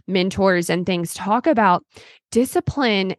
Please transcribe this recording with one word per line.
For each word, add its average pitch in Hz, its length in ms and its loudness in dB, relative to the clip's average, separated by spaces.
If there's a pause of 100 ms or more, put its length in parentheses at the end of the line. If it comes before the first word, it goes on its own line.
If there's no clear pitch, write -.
mentors 185 640 0
and 175 160 -2
things 175 280 -2
talk 208 320 -2
about 214 380 2 (460)
discipline. 226 880 -2